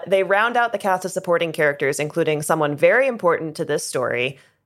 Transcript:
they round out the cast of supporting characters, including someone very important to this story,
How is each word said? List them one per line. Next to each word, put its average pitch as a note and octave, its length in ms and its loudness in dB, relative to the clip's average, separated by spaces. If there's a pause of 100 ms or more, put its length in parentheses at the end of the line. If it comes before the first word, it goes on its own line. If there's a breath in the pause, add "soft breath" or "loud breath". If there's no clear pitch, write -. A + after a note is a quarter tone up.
they F#3+ 160 2
round G#3 340 2
out A#3+ 140 2
the G#3 80 -4
cast F#3 260 0
of F#3 60 -6
supporting E3+ 400 0
characters, C#3+ 480 0
including D3+ 440 -2
someone D3+ 340 0
very G3+ 320 4
important E3 480 -2
to E3 80 -4
this D3+ 200 -2
story, B2 540 -4 (280 soft breath)